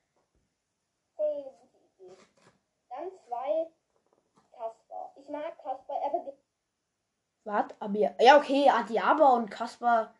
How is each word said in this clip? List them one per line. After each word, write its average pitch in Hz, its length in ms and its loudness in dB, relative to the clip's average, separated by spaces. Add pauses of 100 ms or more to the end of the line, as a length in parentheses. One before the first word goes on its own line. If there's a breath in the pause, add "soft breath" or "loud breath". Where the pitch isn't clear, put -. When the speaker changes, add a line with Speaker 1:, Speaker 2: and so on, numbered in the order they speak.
(1160)
Speaker 1:
Voll 605 80 -2
eine 302 180 -4 (160)
gute - 180 -20 (280)
Idee. - 120 -20 (720)
Dann 302 200 -12 (180)
zwei, 294 400 -4 (880)
Kasper. - 540 -12 (100)
Ich 285 60 -20
mag 302 340 -10
Kasper, 277 400 -10
er 285 80 -4
beginnt 277 280 -8 (1040)
Speaker 2:
Wart, 214 360 -4
aber 208 180 -6
ja, 208 220 2
ja, 254 180 10
okay, 277 320 2
Adiaba 233 640 4
und 233 160 0
Kasper. 233 720 -2